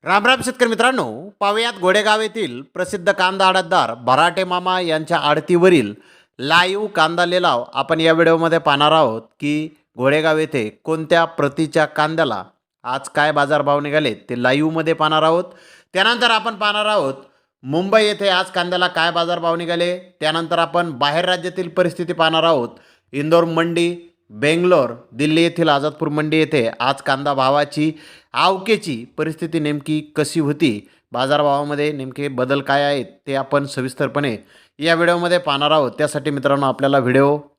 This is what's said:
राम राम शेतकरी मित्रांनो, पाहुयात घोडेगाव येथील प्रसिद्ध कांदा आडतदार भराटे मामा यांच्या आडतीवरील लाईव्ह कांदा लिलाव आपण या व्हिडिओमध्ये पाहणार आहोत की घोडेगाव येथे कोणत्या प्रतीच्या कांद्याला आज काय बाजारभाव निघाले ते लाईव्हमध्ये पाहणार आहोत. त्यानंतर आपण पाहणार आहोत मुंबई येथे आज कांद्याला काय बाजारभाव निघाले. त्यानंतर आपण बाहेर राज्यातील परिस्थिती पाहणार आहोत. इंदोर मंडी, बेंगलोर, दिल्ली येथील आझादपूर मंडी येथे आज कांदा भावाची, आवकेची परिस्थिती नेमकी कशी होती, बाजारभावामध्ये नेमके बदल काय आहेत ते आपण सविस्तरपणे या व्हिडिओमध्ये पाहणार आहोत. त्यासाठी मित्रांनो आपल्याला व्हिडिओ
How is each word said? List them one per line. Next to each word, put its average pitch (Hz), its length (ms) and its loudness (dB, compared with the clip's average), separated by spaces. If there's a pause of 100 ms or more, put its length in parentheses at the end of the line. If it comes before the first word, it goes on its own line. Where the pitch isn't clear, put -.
राम 202 220 2
राम 254 160 4
शेतकरी 247 260 0
मित्रांनो, 226 360 0 (360)
पाहुयात 208 400 -2
घोडेगाव 208 400 2
येथील 208 400 -6 (140)
प्रसिद्ध 180 380 -2
कांदा 190 340 0
आडतदार 175 460 2 (120)
भराटे 165 400 2
मामा 180 360 -2
यांच्या 160 400 -2
आडतीवरील 151 720 2 (460)
लाईव्ह 180 480 0
कांदा 170 380 0
लिलाव 175 480 0
आपण 160 280 -2
या 160 120 4
व्हिडिओमध्ये 165 460 4
पाहणार 151 340 4
आहोत 117 300 2 (180)
की 151 280 -4 (300)
घोडेगाव 156 400 2
येथे 139 300 -2 (160)
कोणत्या 160 400 2
प्रतीच्या 151 640 -2
कांद्याला 151 560 -2 (420)
आज 131 240 -6
काय 147 240 0
बाजारभाव 143 480 0
निघाले 143 340 0 (140)
ते 123 140 -6
लाईव्हमध्ये 156 500 0
पाहणार 156 300 2
आहोत. 165 220 2 (500)
त्यानंतर 233 360 2
आपण 220 240 0
पाहणार 208 320 -2
आहोत 175 280 0 (500)
मुंबई 196 400 2
येथे 202 240 0
आज 185 220 2
कांद्याला 180 380 0
काय 165 220 0
बाजारभाव 170 460 -2
निघाले. 175 400 -2 (240)
त्यानंतर 165 380 -2
आपण 165 400 -2
बाहेर 147 260 0
राज्यातील 180 440 -4
परिस्थिती 175 440 -2
पाहणार 160 300 0
आहोत. 147 260 2 (440)
इंदोर 156 320 2
मंडी, 170 500 0 (360)
बेंगलोर, 151 600 2 (220)
दिल्ली 156 300 0
येथील 170 260 0
आझादपूर 151 400 0
मंडी 151 280 -2
येथे 143 320 2 (120)
आज 135 220 0
कांदा 143 320 -2
भावाची, 143 580 0 (420)
आवकेची 190 600 0 (220)
परिस्थिती 160 420 -4
नेमकी 147 400 -4 (160)
कशी 151 240 -2
होती, 143 480 0 (240)
बाजारभावामध्ये 147 800 0
नेमके 139 360 -8
बदल 131 320 -2
काय 139 220 0
आहेत 143 240 0 (200)
ते 139 80 -6
आपण 139 320 -2
सविस्तरपणे 135 680 -4 (420)
या 160 160 2
व्हिडिओमध्ये 175 440 2
पाहणार 147 320 -2
आहोत. 147 280 2
त्यासाठी 147 320 -2
मित्रांनो 139 360 0
आपल्याला 139 320 2
व्हिडिओ 135 380 2 (220)